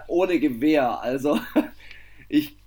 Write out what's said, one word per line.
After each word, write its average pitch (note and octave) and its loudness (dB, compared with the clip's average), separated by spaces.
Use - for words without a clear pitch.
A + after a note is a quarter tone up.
ohne F3 2
Gewehr. C3 2
Also, C#3 -2
<laughs> - -6
ich - 0